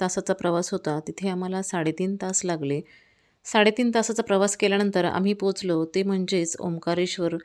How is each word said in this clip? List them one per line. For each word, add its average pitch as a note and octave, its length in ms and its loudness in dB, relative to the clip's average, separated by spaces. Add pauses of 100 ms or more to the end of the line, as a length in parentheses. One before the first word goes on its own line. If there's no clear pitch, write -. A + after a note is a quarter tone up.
तासाचा F#3 320 0
प्रवास F3 380 0
होता, D#3 280 -2
तिथे F#3 300 -6
आम्हाला F#3 320 -4
साडेतीन F#3 540 -2
तास F#3 300 -4
लागले. D3+ 340 -2 (640)
साडेतीन A3 500 4
तासाचा A3+ 280 0
प्रवास G3+ 340 2
केल्यानंतर G3 480 2
आम्ही F#3+ 280 2
पोचलो, F#3+ 520 0
ते F#3+ 180 0
म्हणजेच F#3 560 0
ओंकारेश्वर. E3+ 840 -2